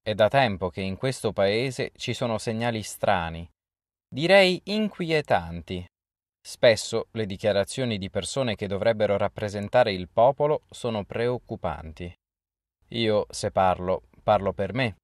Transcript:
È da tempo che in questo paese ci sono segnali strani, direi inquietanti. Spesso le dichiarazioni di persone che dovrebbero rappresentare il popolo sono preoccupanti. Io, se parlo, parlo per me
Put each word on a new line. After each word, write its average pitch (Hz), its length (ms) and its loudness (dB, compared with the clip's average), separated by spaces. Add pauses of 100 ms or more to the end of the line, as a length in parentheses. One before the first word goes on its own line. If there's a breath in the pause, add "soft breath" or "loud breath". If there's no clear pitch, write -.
È 107 140 -4
da 104 140 6
tempo 104 400 2
che 98 120 -6
in 95 140 -4
questo 127 360 -4
paese 107 640 0
ci - 180 -6
sono 113 260 -2
segnali 113 420 -2
strani, 85 680 -2 (600)
direi 180 560 4
inquietanti. 135 1200 -2 (560)
Spesso - 720 2
le 110 160 -6
dichiarazioni 101 720 -2
di 92 100 -8
persone 107 460 -4
che 101 120 -6
dovrebbero 101 500 2
rappresentare 101 760 0
il 90 160 -6
popolo 139 600 2
sono 113 340 -4
preoccupanti. 92 1080 -6 (800)
Io, 107 400 2
se - 220 -6
parlo, 90 520 0 (200)
parlo 98 300 2
per 98 200 -6
me 117 300 -2